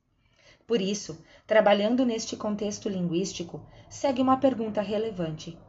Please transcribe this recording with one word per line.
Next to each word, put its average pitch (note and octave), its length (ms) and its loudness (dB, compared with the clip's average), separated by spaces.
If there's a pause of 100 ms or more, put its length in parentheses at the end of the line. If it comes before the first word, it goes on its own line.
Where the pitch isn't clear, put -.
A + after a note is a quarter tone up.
(680)
Por A3+ 140 2
isso, F#3+ 420 -4 (240)
trabalhando G#3+ 600 4
neste A3+ 300 -4
contexto G#3 520 -4
linguístico, F3 720 -4 (300)
segue C4+ 320 -2
uma C4 160 4
pergunta A3 420 0
relevante. F#3 800 -4 (100)